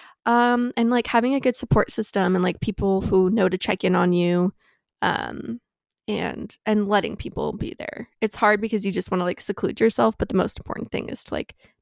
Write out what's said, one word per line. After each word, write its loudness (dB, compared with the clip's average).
Um, 2
and, 2
like, 2
having 2
a 0
good 2
support 2
system 0
and, 2
like, 0
people 0
who 4
know 4
to -2
check -4
in 2
on 4
you, 2
um, -4
and, -6
and 0
letting 0
people -6
be -8
there. -12
It's -2
hard 2
because -2
you -2
just -4
wanna, 0
like, -4
seclude -4
yourself, 4
but -4
the 0
most 0
important -10
thing -6
is -6
to, -8
like, -8